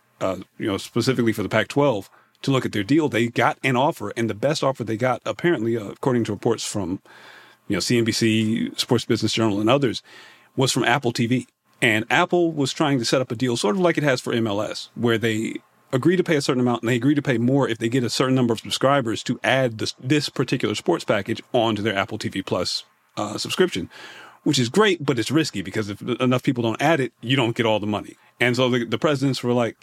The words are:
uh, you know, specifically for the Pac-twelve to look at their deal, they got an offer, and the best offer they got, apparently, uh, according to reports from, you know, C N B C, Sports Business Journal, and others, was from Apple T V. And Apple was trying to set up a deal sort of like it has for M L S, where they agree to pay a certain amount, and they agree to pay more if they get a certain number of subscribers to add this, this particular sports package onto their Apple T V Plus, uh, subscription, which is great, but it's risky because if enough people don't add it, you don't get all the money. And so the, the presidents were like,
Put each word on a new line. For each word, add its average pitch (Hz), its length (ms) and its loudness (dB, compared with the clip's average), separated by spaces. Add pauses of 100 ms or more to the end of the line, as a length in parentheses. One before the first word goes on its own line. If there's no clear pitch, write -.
(200)
uh, 92 160 -2 (220)
you 123 80 -6
know, 98 100 -2
specifically 120 560 0
for 104 100 -4
the 95 60 -4
Pac-twelve 113 600 0 (320)
to - 80 -2
look 131 160 2
at 101 60 -8
their 107 100 -2
deal, 143 260 2
they 120 200 0
got 123 340 0
an 135 140 2
offer, 123 400 0
and 113 120 0
the 110 60 -4
best 139 300 -2
offer 135 200 -2
they 110 120 -4
got, 120 280 -2
apparently, 117 520 -2
uh, 107 80 -6
according 123 400 0
to 107 80 -4
reports 107 320 -2
from, 95 360 -4 (680)
you 101 80 -2
know, 90 40 -2
C 123 180 0
N 117 60 2
B 110 80 0
C, 110 640 0
Sports - 280 0
Business 123 280 0
Journal, 107 280 0
and 107 100 2
others, 139 320 2 (540)
was 131 160 2
from 117 120 0
Apple 120 280 2
T 120 140 0
V. 120 200 0 (340)
And 110 300 2
Apple 170 420 2
was 143 200 -2
trying 143 260 2
to 120 60 -2
set 139 160 2
up 127 120 -4
a 117 40 -6
deal 120 200 0
sort 202 200 0
of 190 40 0
like 170 160 2
it 147 80 0
has 131 160 2
for - 120 -6
M 117 140 0
L 101 140 -2
S, - 340 -8
where 117 240 2
they 110 380 -2 (360)
agree 139 240 2
to 175 80 2
pay 165 120 2
a 143 60 0
certain 131 180 0
amount, 123 220 0
and 117 80 0
they 127 60 2
agree 135 180 2
to 143 80 -2
pay 131 160 0
more 127 300 2
if 113 100 -4
they 113 100 -2
get 123 160 0
a 120 60 -2
certain 131 240 2
number 123 180 2
of 110 80 -4
subscribers 123 640 0
to 123 200 -4
add 120 360 2
this, 104 200 -4
this 143 300 0
particular 131 460 -2
sports 165 300 0
package 110 380 -2 (100)
onto 113 280 2
their 101 160 -2
Apple 98 220 -2
T 110 100 -6
V 95 140 -6
Plus, - 420 -4 (320)
uh, 104 220 -4
subscription, 147 500 -2 (560)
which 143 140 2
is 117 100 2
great, 190 360 2
but 139 160 0
it's 110 100 -4
risky 135 320 0
because 101 260 -6
if 101 140 -10 (180)
enough 127 220 2
people 135 200 -2
don't 113 200 -2
add 151 160 4
it, 131 220 -4
you 127 160 -2
don't 117 200 0
get 113 100 2
all 110 120 2
the 104 80 -6
money. 101 300 -4 (240)
And 120 160 2
so 127 120 2
the, 120 160 0
the 110 140 -4
presidents 139 440 0
were 120 100 0
like, 120 300 0